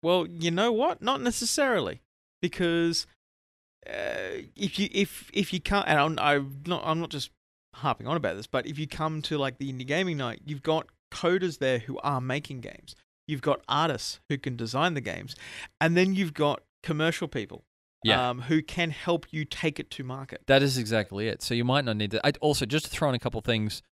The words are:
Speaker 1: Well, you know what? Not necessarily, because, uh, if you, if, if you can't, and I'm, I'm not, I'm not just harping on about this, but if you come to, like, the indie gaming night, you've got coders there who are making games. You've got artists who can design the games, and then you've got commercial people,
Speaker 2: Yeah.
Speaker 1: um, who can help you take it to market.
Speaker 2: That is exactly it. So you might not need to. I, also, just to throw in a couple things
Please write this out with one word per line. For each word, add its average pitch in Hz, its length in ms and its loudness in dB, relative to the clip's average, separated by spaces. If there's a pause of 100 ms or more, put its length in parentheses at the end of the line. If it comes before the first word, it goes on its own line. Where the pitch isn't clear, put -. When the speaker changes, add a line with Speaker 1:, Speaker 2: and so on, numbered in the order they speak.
Speaker 1:
Well, 170 240 2
you 170 240 -2
know 196 220 2
what? 277 280 2
Not 254 220 0
necessarily, 233 800 0 (400)
because, 170 640 0 (800)
uh, - 560 -6 (120)
if - 240 -2
you, 196 140 2
if, - 400 -2
if 196 220 0
you 180 60 -2
can't, - 280 0
and 156 100 6
I'm, 156 200 2
I'm 139 480 0
not, 175 180 -2
I'm 160 160 0
not 165 80 -6
just 143 220 -8 (460)
harping 131 300 -2
on 151 100 0
about 101 200 0
this, 107 100 -10
but 127 200 -2
if 139 120 -6
you 156 80 -2
come 156 360 -4
to, 156 160 -4
like, 135 180 -2
the 139 160 -6
indie 127 140 -8
gaming 165 320 0
night, 123 260 -4
you've 143 180 -8
got 156 260 0 (220)
coders 180 480 0
there 131 200 2
who 113 220 -6
are 139 200 0
making 131 400 -4
games. - 340 -16 (320)
You've 147 140 -4
got 143 260 2
artists 143 640 0
who 143 80 -2
can 131 200 -6
design 123 360 0
the 143 80 -2
games, 92 340 -8 (460)
and 165 160 6
then 185 180 6
you've 180 200 0
got 147 280 2 (200)
commercial 160 460 0
people, 110 360 -8 (380)
Speaker 2:
Yeah. 123 260 4
Speaker 1:
um, 123 140 -4
who 156 200 2
can 165 280 -2
help 165 420 -2
you 156 140 -4
take - 340 -4
it - 120 -10
to 135 120 -10
market. 131 420 -10
Speaker 2:
That 135 160 8
is 135 140 4
exactly 107 520 0
it. - 120 -4
So - 140 -2
you 120 100 2
might 131 220 2
not 110 100 0
need 104 140 -2
to. 110 160 0
I, 147 60 4 (100)
also, 143 240 2
just 151 200 0
to - 40 -10
throw - 180 0
in 127 60 2
a 120 40 0
couple 113 220 -4
things 107 400 0 (140)